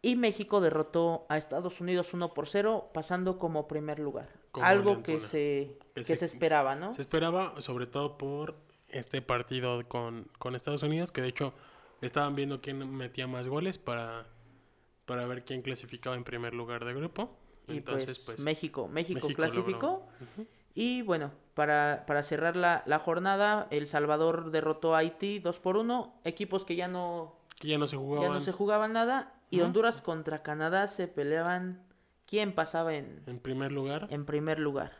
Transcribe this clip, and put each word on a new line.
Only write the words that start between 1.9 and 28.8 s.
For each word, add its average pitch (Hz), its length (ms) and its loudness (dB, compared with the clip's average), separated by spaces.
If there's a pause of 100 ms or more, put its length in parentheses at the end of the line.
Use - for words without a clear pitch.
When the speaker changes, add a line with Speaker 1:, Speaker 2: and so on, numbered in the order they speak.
Speaker 1:
uno 175 200 -2
por 147 140 -2
cero, 208 460 2
pasando 185 460 0
como 156 280 0
primer 151 320 -4
lugar. 143 300 -4 (220)
Speaker 2:
Con 143 120 0
Speaker 1:
Algo 196 280 8
Speaker 2:
gol 185 60 4
de 170 60 -8
Speaker 1:
que 165 100 -2
Speaker 2:
Antuna. 156 160 -2
Speaker 1:
se, 143 500 0
Speaker 2:
Que - 220 -12
Speaker 1:
que - 20 -8
Speaker 2:
se, 160 140 2
Speaker 1:
se 170 80 0
esperaba, 151 500 4
¿no? 180 180 -6
Speaker 2:
se 196 80 -8
esperaba, 165 600 0
sobre 123 260 -4
todo 143 300 -2
por 143 380 -6 (320)
este 131 340 -6
partido 123 680 -2
con, 117 500 -6
con 127 180 -6
Estados 143 280 -4
Unidos, 160 280 0
que 135 100 -4
de 127 80 -2
hecho 131 240 -4 (480)
estaban 143 340 -2
viendo 139 260 -2
quién 135 340 -8
metía 127 300 -6
más 127 220 -6
goles 165 320 -2
para, 117 480 -6 (760)
para 123 200 -4
ver 123 180 -6
quién 127 180 -6
clasificaba 123 540 -6
en 123 80 -6
primer 120 300 -6
lugar 117 320 -6
de 120 80 -4
grupo. 175 420 -6 (320)
Speaker 1:
Y, 156 100 -6
Speaker 2:
Entonces, 131 420 -4
Speaker 1:
pues, 113 180 -10
Speaker 2:
pues, - 40 -12
Speaker 1:
México, 147 460 -4
México 160 400 -4
Speaker 2:
México 143 140 -2
logró. 160 140 0
Speaker 1:
clasificó. 339 520 -2 (140)
Speaker 2:
Ujú. 208 260 -14 (280)
Speaker 1:
Y, 247 260 0
bueno, 160 300 0 (240)
para, 147 500 4
para 147 160 2
cerrar 156 360 0
la, 175 280 4
la 151 140 2
jornada, 196 720 2
El 147 160 0
Salvador 156 640 2
derrotó 156 420 2
a 160 60 6
Haití 196 400 0
dos 170 180 -2
por 185 200 2
uno, 233 480 0
equipos 190 380 -2
que 175 120 -2
ya 175 120 -2
no, 175 520 -4 (200)
Speaker 2:
Que 151 100 -6
ya 151 100 4
no 147 80 2
se 147 80 -4
Speaker 1:
ya 135 60 -4
no 135 40 -6
Speaker 2:
jugaban. 143 360 2
Speaker 1:
se 160 100 -2
jugaban 214 420 2